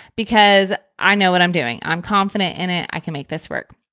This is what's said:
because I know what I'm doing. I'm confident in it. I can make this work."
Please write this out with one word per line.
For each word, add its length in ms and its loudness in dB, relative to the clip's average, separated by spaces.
because 560 4
I 160 4
know 160 2
what 120 4
I'm 100 2
doing. 300 -2
I'm 200 -4
confident 560 -2
in 120 -4
it. 220 -6
I 60 -8
can 140 -10
make 160 -10
this 200 -10
work." 240 -10